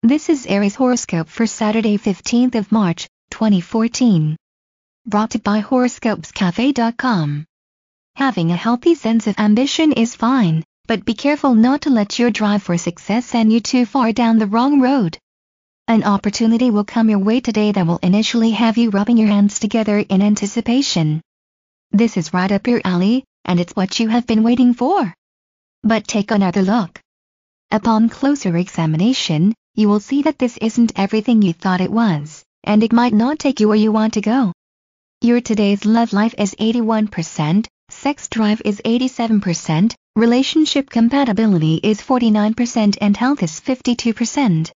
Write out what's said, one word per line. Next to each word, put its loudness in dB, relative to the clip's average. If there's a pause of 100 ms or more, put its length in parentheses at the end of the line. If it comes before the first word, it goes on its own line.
This 2
is -2
Aries 0
horoscope -2
for -2
Saturday, -2
fifteenth -2
of -2
March, 0 (240)
twenty 0
fourteen. 0 (720)
Brought -2
to -6
you -8
by 0
horoscopescafe -2
dot -2
com. -4 (720)
Having 0
a 0
healthy 0
sense -2
of -2
ambition 2
is 0
fine, 0 (220)
but -4
be -2
careful 0
not 4
to -2
let 0
your 2
drive -2
for -2
success -4
send 2
you 2
too 0
far 0
down 2
the 2
wrong 2
road. 0 (720)
An 2
opportunity 0
will 0
come 0
your 2
way 0
today 0
that 0
will 0
initially 2
have 0
you 2
rubbing 0
your 4
hands 2
together -2
in 0
anticipation. -2 (680)
This 0
is -6
right 0
up -2
your 0
alley, 0 (200)
and 0
it's -6
what -4
you 0
have -2
been 0
waiting 2
for. -2 (720)
But 0
take -4
another 0
look. -2 (680)
Upon 2
closer -2
examination, 0 (200)
you 2
will 2
see -2
that -2
this -2
isn't 0
everything 0
you 2
thought -2
it -2
was, -2 (180)
and 2
it 0
might 2
not 0
take -2
you 4
where 2
you 2
want 0
to -2
go. 0 (680)
Your 4
today's 0
love 2
life 0
is -2
eighty-one 0
percent, -2 (220)
sex -8
drive 0
is -4
eighty-seven 0
percent, -2 (200)
relationship 0
compatibility 0
is -2
forty-nine 0
percent, 0
and 2
health 0
is -6
fifty-two -2
percent. -2